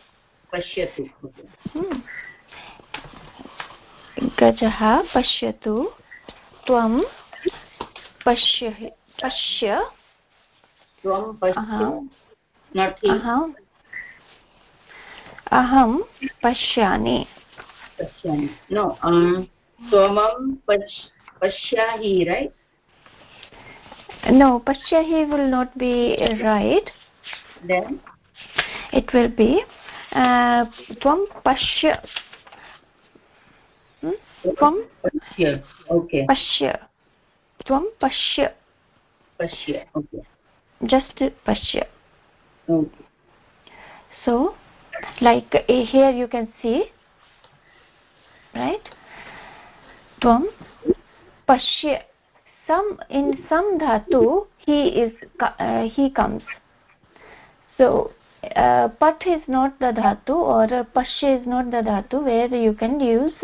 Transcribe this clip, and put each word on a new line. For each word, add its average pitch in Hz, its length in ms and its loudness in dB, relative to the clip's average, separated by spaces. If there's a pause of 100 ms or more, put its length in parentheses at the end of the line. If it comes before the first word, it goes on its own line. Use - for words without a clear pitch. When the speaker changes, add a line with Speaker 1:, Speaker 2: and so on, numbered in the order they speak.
(520)
Speaker 1:
Pashyatu. 170 580 -8 (640)
Speaker 2:
Hmm. 311 300 -6 (2250)
Gajaha 226 760 2
pashyatu. 240 800 -2 (760)
Tvam 240 360 2 (1200)
pashyahi, 226 680 -2 (320)
pashya. 254 580 -2 (1200)
Speaker 1:
Tvam 208 340 -4
pashya. 185 180 0
Speaker 2:
Aham. 226 540 -4 (640)
Speaker 1:
Not 190 260 -2
he. 208 80 2
Speaker 2:
Aham. 240 460 0 (2000)
Aham 254 500 6 (400)
pashyani. 226 840 0 (760)
Speaker 1:
Pashyani. 147 500 -6 (200)
No. 190 320 -2
Um, 175 460 2 (440)
Twamam 214 760 4
pash-, - 460 -2 (280)
pashyahi, 214 840 0
right? 262 260 -4 (1800)
Speaker 2:
No, 262 300 8
pashyahi 320 680 0
will 294 200 0
not 254 300 -2
be 240 380 0 (260)
right. 220 480 2 (760)
Speaker 1:
Then? 185 340 -2 (920)
Speaker 2:
It - 200 -2
will 240 160 4
be, 233 340 2 (500)
uh, 240 520 2 (360)
tvam 330 260 2 (180)
pashya. - 580 0 (2000)
Hmm? 311 100 -6 (340)
Tvam 381 400 2 (200)
Speaker 1:
Pashya. 147 580 -2 (280)
Okay. 175 360 0
Speaker 2:
Pashya. - 600 -2 (760)
Tvam 269 200 0 (160)
pashya. - 520 -2 (880)
Speaker 1:
Pashya. - 440 -8 (100)
Okay. - 280 -10 (640)
Speaker 2:
Just 262 280 0 (320)
pashya. - 400 -4 (840)
Speaker 1:
Okay. 160 380 -2 (1200)
Speaker 2:
So, 262 300 0 (640)
like, 240 340 2
eh, 247 300 2
here 269 260 6
you 247 160 -2
can 226 260 -6 (100)
see, 240 220 0 (1700)
right? 269 280 -4 (1400)
Tvam 247 260 4 (1000)
pashya. 269 540 0 (640)
Some, 381 320 -2 (100)
in 277 400 -2
some 359 300 0
dhatu, 262 680 2 (120)
he 294 300 0
is, 226 240 0 (280)
uh, 226 440 -2
he 269 260 0
comes. 220 320 -2 (1400)
So, - 320 4 (460)
uh, 123 320 4
pat 311 380 0
is 330 200 0
not 262 320 0
the 247 140 0
dhatu 220 420 0
or 247 500 2
pash - 380 -4
is 262 240 2
not 247 240 -2
the 233 120 -2
dhatu 220 420 -2
where 240 220 2
you 233 280 2
can 233 260 -2
use 262 440 2